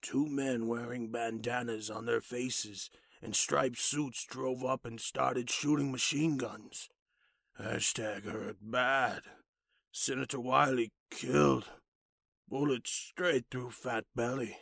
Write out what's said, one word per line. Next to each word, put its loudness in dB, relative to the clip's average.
Two 0
men 0
wearing -4
bandanas -2
on -6
their 2
faces -4
and -4
striped 2
suits 0
drove -4
up -2
and -8
started 0
shooting 2
machine 2
guns. -6
Hashtag -2
hurt -6
bad. 2
Senator -2
Wiley 4
killed. 4
Bullet 0
straight 0
through -6
fat -4
belly. 0